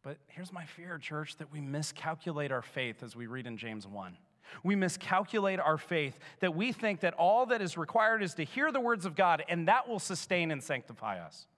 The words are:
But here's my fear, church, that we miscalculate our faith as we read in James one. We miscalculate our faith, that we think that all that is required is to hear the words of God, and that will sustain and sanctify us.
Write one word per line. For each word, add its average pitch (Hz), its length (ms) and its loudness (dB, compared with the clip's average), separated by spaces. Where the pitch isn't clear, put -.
But 147 160 -12
here's 180 260 -14
my 170 120 -12
fear, 170 320 -12
church, 151 400 -6
that 147 140 -12
we 151 80 -8
miscalculate 147 920 -4
our 123 80 0
faith 123 420 -6
as 113 140 -14
we 117 100 -8
read 123 180 -8
in 117 120 -8
James 107 280 -8
one. 98 320 -12
We 202 140 4
miscalculate 190 800 2
our 156 180 4
faith, 151 400 -2
that 175 160 2
we 220 160 0
think 202 300 -2
that 175 140 2
all 214 320 6
that 233 140 2
is 175 140 -2
required 214 480 4
is 175 120 -4
to 156 100 -2
hear 294 260 0
the 262 80 0
words 233 260 0
of 160 100 -4
God, 170 340 6
and 170 180 2
that 240 220 4
will 214 100 -2
sustain 175 520 -2
and 135 120 -4
sanctify 110 560 -6
us. - 280 -16